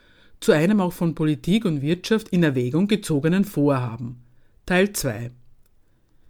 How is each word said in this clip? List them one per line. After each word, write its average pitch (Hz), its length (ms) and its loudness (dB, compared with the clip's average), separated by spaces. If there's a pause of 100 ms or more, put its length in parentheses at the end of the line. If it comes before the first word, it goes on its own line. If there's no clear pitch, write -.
(380)
zu - 140 2
einem 180 280 4
auch 180 120 0
von 165 240 -2
Politik 160 480 0
und 156 180 -2
Wirtschaft 180 460 -2
in 175 160 2
Erwägung 139 420 0
gezogenen 160 580 0
Vorhaben. 131 760 -2 (440)
Teil 190 260 2
zwei. 123 400 -6 (960)